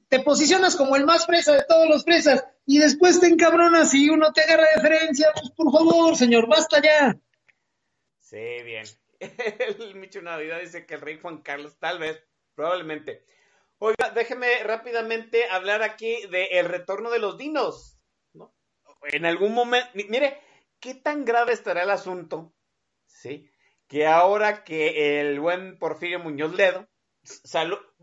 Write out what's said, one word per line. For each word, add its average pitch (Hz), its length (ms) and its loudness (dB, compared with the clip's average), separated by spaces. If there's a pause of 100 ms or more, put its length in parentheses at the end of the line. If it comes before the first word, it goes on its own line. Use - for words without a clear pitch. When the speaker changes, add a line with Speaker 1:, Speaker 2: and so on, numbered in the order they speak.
Speaker 1:
te 262 120 2
posicionas 311 540 2
como 269 220 0
el 277 80 2
más 330 220 2
fresa 339 260 2
de 277 160 2
todos 320 200 6
los 302 160 2
fresas 294 400 2 (220)
y 277 120 4
después 302 420 6
te 359 60 6
encabronas 339 680 4
y 285 140 4
uno 311 240 2
te 311 100 2
agarra 320 260 4
de 311 140 2
referencia. 311 520 2
Pues, 302 160 -12
por 320 220 -2
favor, 330 440 4
señor, 233 320 4
basta 311 320 2
ya. 294 360 4 (1000)
Speaker 2:
Sí, 120 460 -14
bien. 110 220 -14 (160)
<laughs> - 180 -20
El 214 760 -10
Micho 190 260 -20
Navidad 165 380 -12
dice 170 240 -18
que 165 100 -18
el 143 60 -14
rey 156 200 -16
Juan 160 220 -16
Carlos, 147 360 -14
tal 175 200 -8
vez, 160 220 -10 (360)
probablemente. 156 680 -8 (540)
Oiga, 220 360 -2
déjeme 240 480 -2
rápidamente 226 840 -4
hablar 190 340 -4
aquí 220 460 -6
de 180 240 -4
el 175 140 0
retorno 190 440 -10
de 233 80 -2
los 202 180 -6
dinos, 262 600 -8 (340)
¿no? 156 220 -20 (560)
En 147 160 -4
algún 185 300 -2
momen-, 240 380 -2
mi-, 202 100 -10
mire, 269 360 -4 (380)
¿qué 262 160 -16
tan 294 300 -8
grave 233 280 -2
estará 190 300 -6
el 196 80 -4
asunto? 175 640 -10 (520)
¿Sí? - 440 -20 (380)
Que 147 180 -2
ahora 202 560 2
que 151 580 -2
el 147 200 -4
buen 180 400 -6
Porfirio 175 400 -8
Muñoz 156 340 -8
Ledo, 185 340 -2 (360)
salud, - 540 -8 (240)